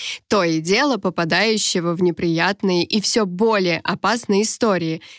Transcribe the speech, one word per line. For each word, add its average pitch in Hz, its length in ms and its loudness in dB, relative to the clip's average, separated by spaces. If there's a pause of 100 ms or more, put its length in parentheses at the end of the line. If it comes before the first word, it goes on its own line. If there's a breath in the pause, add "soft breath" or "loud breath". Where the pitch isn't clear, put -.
(300 loud breath)
то 202 140 2
и 160 200 0
дело 233 340 2
попадающего 180 1000 0
в 180 80 -2
неприятные 175 840 0
и 208 180 -2
всё 214 240 0
более 185 580 0
опасные 214 580 0
истории 175 600 -2 (160 loud breath)